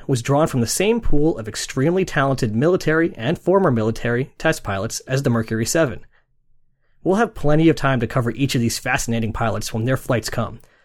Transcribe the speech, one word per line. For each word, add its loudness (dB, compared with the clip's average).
was 0
drawn 2
from 0
the 0
same 0
pool 4
of -10
extremely 0
talented 0
military 2
and -2
former 2
military -2
test -2
pilots -6
as -4
the 2
Mercury -2
seven. -2
We'll 2
have 0
plenty 4
of 4
time 0
to -2
cover -2
each -2
of 2
these 0
fascinating -2
pilots -4
when -2
their 0
flights -2
come, -6